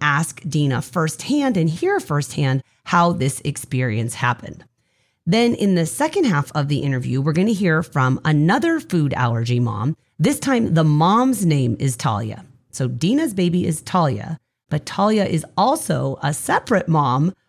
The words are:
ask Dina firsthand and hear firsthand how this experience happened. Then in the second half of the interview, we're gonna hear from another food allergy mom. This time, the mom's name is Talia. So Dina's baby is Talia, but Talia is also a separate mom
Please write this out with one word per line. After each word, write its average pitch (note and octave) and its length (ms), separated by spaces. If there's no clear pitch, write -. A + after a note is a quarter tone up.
ask D3+ 480
Dina C#3 320
firsthand A3 760
and E3 100
hear F4 320
firsthand C#3 600
how F3 280
this C3+ 320
experience B2 680
happened. - 500
Then A#3 280
in G3 200
the E3 120
second D#4 380
half D3+ 300
of C#3+ 140
the C#3+ 100
interview, C3 420
we're D3 120
gonna F#3 180
hear F3 320
from C3 420
another G3+ 560
food D3+ 340
allergy A#2 460
mom. A#2 360
This C#4 200
time, A#3+ 360
the D#3+ 100
mom's G3 600
name C3+ 340
is C3 180
Talia. A2 480
So C3 180
Dina's G3+ 460
baby F3 320
is D#3 160
Talia, D#3 560
but D3+ 160
Talia G#3 380
is E3 200
also D#3+ 680
a D3 100
separate - 560
mom D3 460